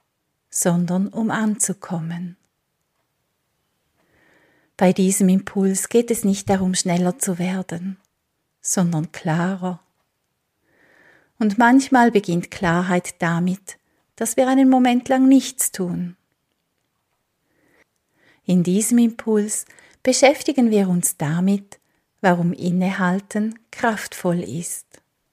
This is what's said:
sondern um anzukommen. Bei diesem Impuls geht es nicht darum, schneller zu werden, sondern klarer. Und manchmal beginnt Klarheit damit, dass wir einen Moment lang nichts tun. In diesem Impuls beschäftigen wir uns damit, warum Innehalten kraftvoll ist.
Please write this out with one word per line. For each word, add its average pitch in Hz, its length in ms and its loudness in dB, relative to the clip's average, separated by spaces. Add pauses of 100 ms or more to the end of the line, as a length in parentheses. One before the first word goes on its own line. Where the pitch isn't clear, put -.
(500)
sondern 175 560 -2
um 220 240 -4
anzukommen. 180 1040 -6 (2500)
Bei 185 160 4
diesem 190 360 2
Impuls 190 600 0
geht 240 220 2
es 226 140 -4
nicht 196 260 -2
darum, 190 240 0
schneller 180 460 -2
zu 180 180 -4
werden, 185 600 -6 (640)
sondern 170 520 -2
klarer. 180 680 -4 (1600)
Und 208 180 0
manchmal 240 540 6
beginnt 185 400 0
Klarheit 180 720 -2
damit, 175 560 -4 (380)
dass 226 200 -6
wir 262 120 2
einen 262 200 4
Moment 254 400 2
lang 262 200 4
nichts - 420 2
tun. 175 460 -6 (2250)
In 180 160 2
diesem 202 360 0
Impuls 220 680 0 (380)
beschäftigen 262 680 2
wir 196 200 2
uns 175 260 -2
damit, 185 640 -2 (400)
warum 175 320 2
Innehalten 190 1080 -4 (120)
kraftvoll 190 720 -4
ist. 143 460 -10 (460)